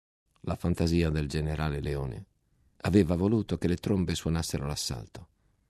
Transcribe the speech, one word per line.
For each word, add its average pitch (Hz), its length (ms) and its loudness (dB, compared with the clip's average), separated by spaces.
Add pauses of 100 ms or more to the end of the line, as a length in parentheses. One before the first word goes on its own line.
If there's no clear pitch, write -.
(400)
La 82 160 -4
fantasia 85 540 2
del 76 180 0
generale 76 520 -2
Leone 71 440 -6 (580)
aveva 90 340 4
voluto 101 420 2
che 87 100 0
le 87 80 2
trombe 92 380 0
suonassero 80 520 -2
l'assalto. - 600 -8 (420)